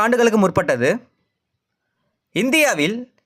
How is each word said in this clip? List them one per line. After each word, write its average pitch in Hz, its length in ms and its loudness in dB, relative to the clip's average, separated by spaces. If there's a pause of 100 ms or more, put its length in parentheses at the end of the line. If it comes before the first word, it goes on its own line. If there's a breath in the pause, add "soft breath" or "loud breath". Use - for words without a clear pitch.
ஆண்டுகளுக்கு 233 380 2
முற்பட்டது. 156 480 0 (1500)
இந்தியாவில் 226 600 0 (300)